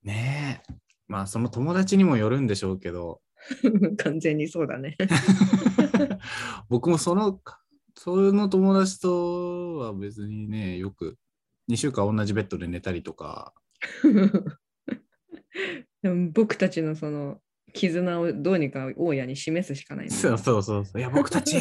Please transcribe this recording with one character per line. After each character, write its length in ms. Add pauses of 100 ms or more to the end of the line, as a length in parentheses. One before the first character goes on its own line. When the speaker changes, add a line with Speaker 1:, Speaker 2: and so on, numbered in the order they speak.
Speaker 1:
ね 640
え。 40 (360)
ま 120
あ、 60
そ 120
の 100
友 240
達 240
に 80
も 100
よ 140
る 100
ん 80
で 80
し 80
ょ 100
う 60
け 120
ど。 300 (140)
Speaker 2:
<laughs> 640
完 240
全 160
に 100
そ 160
う 40
だ 100
ね。 180 (840)
Speaker 1:
<laughs> 920
僕 200
も 80
そ 180
の、 260 (540)
そ 200 (160)
の 160
友 320
達 220
と 760
は 180
別 320
に 220
ね、 300
よ 140
く 260 (500)
二 80
週 160
間 240
同 100
じ 80
ベ 100
ッ 40
ド 100
で 100
寝 120
た 140
り 100
と 100
か。 400 (500)
Speaker 2:
<laughs> 560 (1400)
で 80
も、 220
僕 240
た 140
ち 120
の 140
そ 160
の 280 (340)
絆 460
を 140
ど 200
う 40
に 140
か 240
大 180
家 120
に 100
示 320
す 80
し 80
か 120
な 80
い 20
ね。 60
Speaker 1:
そ 220
う 40
そ 220
う 40
そ 160
う 60
そ 100
う。 40
い 40
や、 60
僕 200
た 120
ち、 200